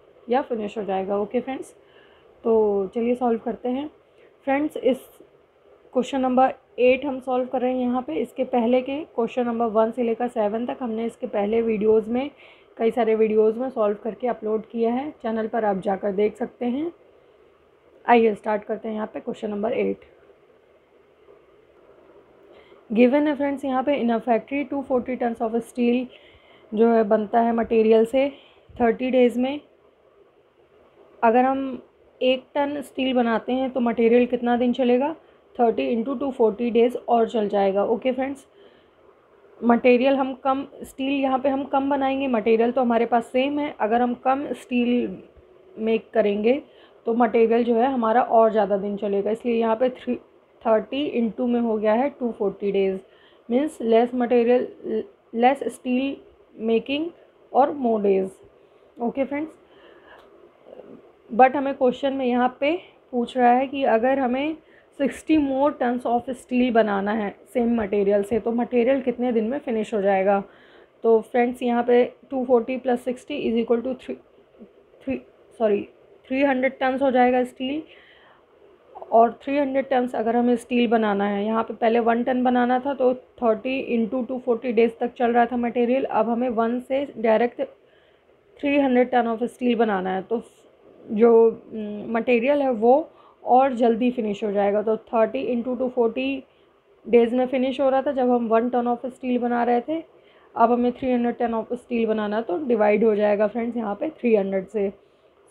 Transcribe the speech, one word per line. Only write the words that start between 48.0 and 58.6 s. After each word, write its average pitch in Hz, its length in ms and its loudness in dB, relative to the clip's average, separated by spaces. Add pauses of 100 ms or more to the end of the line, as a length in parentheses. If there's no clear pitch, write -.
और 226 300 4
ज़्यादा 202 260 0
दिन 202 200 -4
चलेगा, 202 340 -2
इसलिए 233 240 -4
यहाँ 226 200 0
पे 254 160 0
three, 247 280 -8 (420)
thirty 226 480 -2 (100)
into 233 280 -2
में 240 120 0
हो 233 180 -2
गया 214 160 0
है 254 160 0
टू 247 220 -6
फ़ोर्टी 202 400 -4
days, 190 280 0 (500)
Means 277 320 -2
less 233 340 2
material, 240 480 2 (720)
less 247 260 2 (140)
steel 262 420 -4 (540)
making 240 340 0 (480)
और 285 260 2
more 226 260 0
days। 190 260 0 (680)